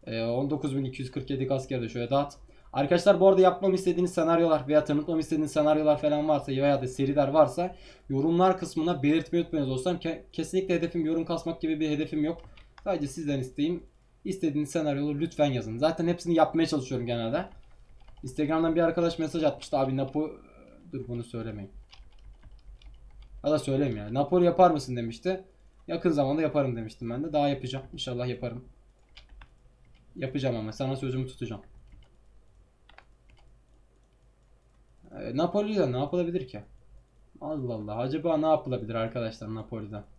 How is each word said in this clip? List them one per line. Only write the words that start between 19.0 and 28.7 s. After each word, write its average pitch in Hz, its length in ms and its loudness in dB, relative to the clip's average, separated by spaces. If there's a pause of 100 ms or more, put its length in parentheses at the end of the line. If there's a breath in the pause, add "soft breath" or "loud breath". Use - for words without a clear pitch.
mesaj 160 260 -2
atmıştı. 143 340 0
"Abi 131 140 0
Napo-," 139 440 -2 (560)
dur 120 160 -8
bunu 120 160 -6
söylemeyin. 110 460 -10 (1700)
Ya 143 60 2
da 151 80 4
söyleyeyim 135 380 0
ya. 107 180 -8
"Napoli 175 300 2
yapar 175 260 8
mısın?" 131 260 -2
demişti. 120 480 -4 (440)
Yakın 165 220 0
zamanda 147 320 2
yaparım 143 340 0
demiştim 113 340 -8
ben 127 140 -4
de. 160 80 -8
Daha 147 160 2
yapacağım. 135 440 -4
İnşallah 123 340 -6
yaparım. 123 380 -6 (1500)